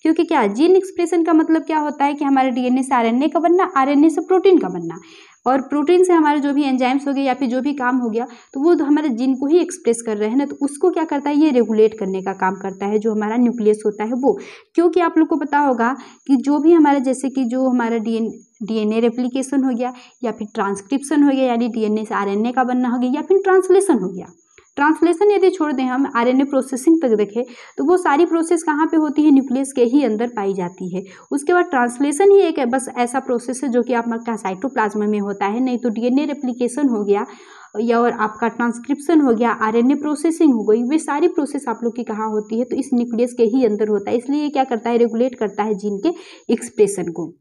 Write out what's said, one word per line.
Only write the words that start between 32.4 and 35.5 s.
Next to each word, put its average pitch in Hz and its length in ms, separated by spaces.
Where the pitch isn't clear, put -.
एक 330 260
बस 262 300
ऐसा 247 240
प्रोसेस 254 440
है 269 60
जो 240 120
कि 240 100
आपका 233 440
साइटोप्लाज्म 208 760
में 208 100
होता 202 260
है, 214 140